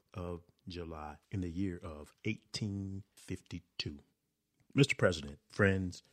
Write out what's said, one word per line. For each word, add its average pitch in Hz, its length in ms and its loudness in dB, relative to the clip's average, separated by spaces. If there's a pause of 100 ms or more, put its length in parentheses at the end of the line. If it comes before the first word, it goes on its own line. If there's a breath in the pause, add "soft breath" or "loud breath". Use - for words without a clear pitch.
(140)
of 87 300 -4 (240)
July 80 500 -8 (140)
in 98 80 0
the 90 100 0
year 87 280 0
of 76 360 -12 (100)
eighteen 98 800 -4 (140)
fifty-two. - 800 -10 (720)
Mister - 220 6
President, 80 460 2 (100)
friends, 95 640 4